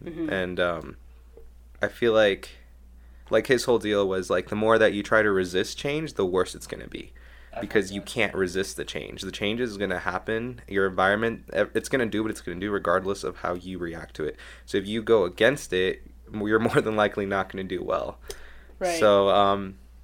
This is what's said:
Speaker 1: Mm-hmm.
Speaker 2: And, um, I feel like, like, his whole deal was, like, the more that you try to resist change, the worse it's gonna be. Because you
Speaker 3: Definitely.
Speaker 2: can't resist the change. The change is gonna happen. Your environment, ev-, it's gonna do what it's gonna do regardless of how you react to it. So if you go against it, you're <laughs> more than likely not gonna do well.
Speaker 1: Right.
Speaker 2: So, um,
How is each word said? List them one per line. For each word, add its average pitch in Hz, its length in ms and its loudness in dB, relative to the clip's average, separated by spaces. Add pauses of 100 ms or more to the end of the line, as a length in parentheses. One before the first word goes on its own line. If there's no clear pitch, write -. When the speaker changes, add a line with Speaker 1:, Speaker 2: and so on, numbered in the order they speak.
Speaker 1:
Mm-hmm. 165 260 -8
Speaker 2:
And, 90 300 -2
um, 87 380 -2 (840)
I 104 60 2
feel 117 260 2
like, 104 360 4 (800)
like, 113 180 2
his 123 180 2
whole 120 140 4
deal 101 280 0
was, 95 220 -2
like, 92 200 0
the 104 60 -6
more 110 220 4
that 107 160 6
you 101 100 -4
try 110 180 4
to 107 100 4
resist 92 460 0
change, 147 380 -4
the 98 100 0
worse 90 300 0
it's - 120 -14
gonna - 200 -10
be. - 260 -14 (480)
Because 101 300 0
you 101 80 -8
Speaker 3:
Definitely. - 220 -4
Speaker 2:
can't 101 140 0
resist 92 420 -2
the - 80 -6
change. - 360 -10
The 95 100 -8
change 107 280 -2
is 113 180 -4
gonna 95 220 -2
happen. 113 680 -6
Your 98 200 2
environment, 101 640 0
ev-, - 220 0
it's - 160 -4
gonna 131 160 0
do 101 160 -2
what 107 100 -2
it's - 100 -12
gonna 87 180 -8
do 104 120 -4
regardless 95 520 0
of 90 140 -6
how 85 180 -4
you 90 220 -10
react 82 380 -10
to 78 80 -6
it. 73 140 -6 (280)
So - 120 -2
if 95 100 -2
you 110 140 -2
go 107 240 4
against 113 480 2
it, 92 280 0 (320)
you're 107 260 2
<laughs> - 0 -
more 113 220 2
than 110 140 -2
likely 104 300 0
not 98 260 -2
gonna 95 120 -8
do 92 200 -6
well. - 360 -4 (600)
Speaker 1:
Right. 175 200 -2
Speaker 2:
So, 101 300 6
um, 98 460 2 (280)